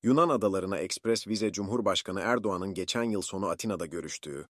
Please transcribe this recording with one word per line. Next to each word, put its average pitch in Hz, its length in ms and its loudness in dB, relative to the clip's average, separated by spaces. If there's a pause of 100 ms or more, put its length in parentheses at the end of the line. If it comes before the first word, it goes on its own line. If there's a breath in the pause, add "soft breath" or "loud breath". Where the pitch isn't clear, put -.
Yunan 143 260 6
adalarına 98 500 2
ekspres 110 500 -2
vize 107 240 0
Cumhurbaşkanı 98 680 -2
Erdoğan'ın 98 540 0
geçen 95 300 -2
yıl 104 180 0
sonu 95 260 -4
Atina'da 85 380 -2
görüştüğü, 76 640 -8